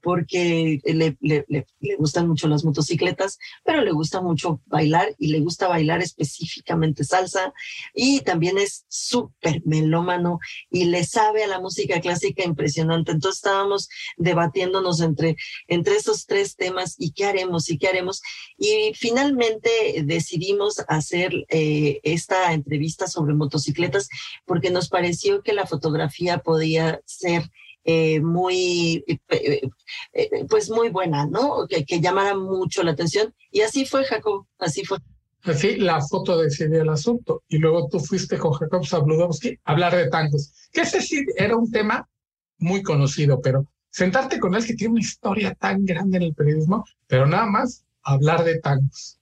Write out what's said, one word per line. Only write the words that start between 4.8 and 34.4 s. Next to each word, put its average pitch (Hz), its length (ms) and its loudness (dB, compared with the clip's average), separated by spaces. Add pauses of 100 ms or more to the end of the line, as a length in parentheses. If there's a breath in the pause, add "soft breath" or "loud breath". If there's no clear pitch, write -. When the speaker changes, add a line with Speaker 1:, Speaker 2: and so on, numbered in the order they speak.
Speaker 1:
y 160 100 -2
le 156 100 2
gusta 170 300 0
bailar 170 340 2
específicamente 160 1000 -4
salsa, 185 480 0 (420 loud breath)
y 269 280 2
también 180 360 2
es - 300 -2
súper - 760 -2
melómano 170 760 2 (280 loud breath)
y 180 180 0
le 175 180 2
sabe 214 400 2
a - 20 -2
la 185 140 -4
música 175 400 -4
clásica 180 420 -2
impresionante. 165 680 0
Entonces 185 260 0
estábamos 202 500 0 (280 loud breath)
debatiéndonos 180 840 0
entre, 160 360 0 (320 loud breath)
entre 175 260 2
esos 427 320 -2
tres 403 300 -2
temas 370 420 -4
y 160 140 -4
qué 196 140 -2
haremos 185 440 -2
y 151 80 -2
qué 185 80 0
haremos, 185 340 -2 (380 loud breath)
y 214 380 2
finalmente 240 560 2 (520)
decidimos 185 840 -2
hacer, 175 440 -2 (180)
eh, 151 520 0
esta 170 500 0
entrevista 151 540 -4
sobre 151 280 -2
motocicletas 156 760 0 (360 loud breath)
porque 180 260 -2
nos 180 180 0
pareció 180 540 0
que 220 100 -2
la 196 140 0
fotografía 160 720 -2
podía 160 680 0
ser, 170 460 -4 (340 loud breath)
eh, 160 360 4
muy, 175 840 0
eh, 147 120 -4 (100)
eh, 156 320 0 (540 loud breath)
eh, - 340 -2
pues - 220 2
muy 226 180 2
buena, 165 380 0
¿no? 233 420 0
Que, 160 160 -2
que 170 160 -2
llamara 196 340 2
mucho 190 480 -2
la 339 100 2
atención. 185 420 -2 (160)
Y 196 100 2
así 240 240 2
fue, 269 200 0
Jacob, 214 420 -2 (120)